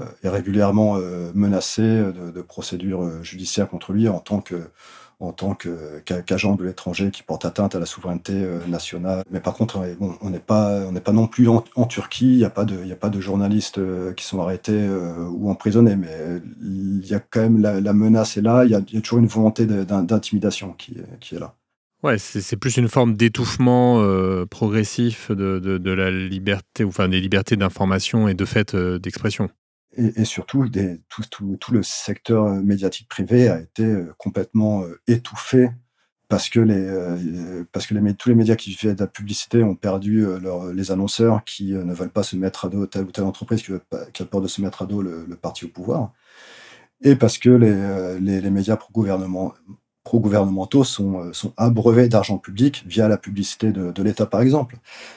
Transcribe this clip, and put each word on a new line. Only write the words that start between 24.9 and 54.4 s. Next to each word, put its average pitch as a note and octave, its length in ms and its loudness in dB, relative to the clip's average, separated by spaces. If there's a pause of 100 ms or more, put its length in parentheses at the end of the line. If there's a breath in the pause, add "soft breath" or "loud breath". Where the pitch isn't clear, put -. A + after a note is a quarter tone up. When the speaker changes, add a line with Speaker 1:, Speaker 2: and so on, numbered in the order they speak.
Speaker 2:
de, G2 280 -2
de, F#2+ 200 -2
de F#2 120 -4
la F#2 200 0
liberté, F#2+ 720 -4
ou, G2+ 40 0
enfin, F#2 200 0
des F#2 100 2
libertés F#2+ 380 0
d'information G2 720 0
et F#2+ 60 0
de F#2 100 -2
fait, G2+ 300 0
euh, F2+ 240 0
d'expression. G2+ 500 -4 (480)
Speaker 1:
Et, A2+ 240 0
et G#2+ 60 4
surtout, C3 420 -2
des, F#2+ 400 -4
tout, - 220 -12
tout, G2 280 -8
tout - 140 -6
le A2 100 4
secteur, G#2+ 640 -2
euh, G2 160 0
médiatique G2 480 -2
privé A#2 400 4
a F2 100 0
été, F2 260 -4
euh, F#2+ 340 -2
complètement, G#2 640 0
euh, E2+ 240 -12
étouffé A#2+ 640 2 (580)
parce G2 220 -2
que A#2 100 4
les, A2 160 4
euh, F2+ 960 -6
parce F#2 140 -6
que - 80 -4
les G#2 80 0
mé-, G#2 100 2
tous - 160 -2
les B2 60 6
médias A2+ 220 6
qui G2 180 -10
faisaient G#2 200 -2
de F#2 60 -8
la G2+ 60 0
publicité G#2 580 -2
ont G2+ 100 2
perdu, G2+ 520 0
euh, F#2 120 -4
leur, F2+ 360 -8
les F#2+ 160 -6
annonceurs G#2+ 540 2
qui, G2 280 -8
euh, F#2+ 120 -4
ne F2+ 100 -4
veulent F2 160 -8
pas G#2 120 -2
se - 140 -6
mettre F#2+ 300 -4
à - 20 -4
dos G2 160 -4
telle F#2+ 200 -6
ou F#2 80 -12
telle G2+ 120 -4
entreprise, G2 380 -4
qui - 80 -16
veulent F#2 180 -6
pas, - 240 -10
qui - 100 -12
a F2 40 -8
peur G2 160 -4
de G2 60 -6
se - 120 -8
mettre F#2+ 220 -6
à - 20 -6
dos G2+ 160 -4
le, E2+ 260 -8
le F2 100 -14
parti - 280 -10
au E2+ 40 -14
pouvoir. G#2+ 440 -4 (880 loud breath)
Et C#3 160 8
parce A2+ 220 2
que - 100 4
les, A#2+ 240 8
euh, G2 480 -2
les, F#2+ 220 2
les G2 80 -2
médias G2 260 2
pro-gouvernement-, F#2+ 800 -2 (480)
pro-gouvernementaux G2+ 800 2
sont, G2 340 -2
euh, F2 140 -10
sont - 240 -8
abreuvés A#2 520 6
d'argent G#2 280 2
public A2 500 -2
via G#2+ 220 2
la G#2+ 80 4
publicité G2+ 560 -4
de, F#2 180 -4
de F#2+ 120 -6
l'État, G#2 240 0
par G#2 160 0